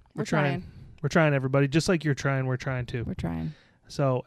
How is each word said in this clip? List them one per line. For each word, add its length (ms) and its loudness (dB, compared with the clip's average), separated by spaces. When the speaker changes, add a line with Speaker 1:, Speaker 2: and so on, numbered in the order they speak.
Speaker 1:
We're 80 -4
Speaker 2:
We're 40 0
Speaker 1:
trying. 360 0
Speaker 2:
trying. 100 -18
Speaker 1:
We're 60 -2
trying, 240 6
everybody. 360 2
Just 200 2
like 160 2
you're 100 2
trying, 300 -2
we're 140 -2
trying 260 -4
too. 200 -6
Speaker 2:
We're 100 -6
trying. 400 -6
Speaker 1:
So 380 0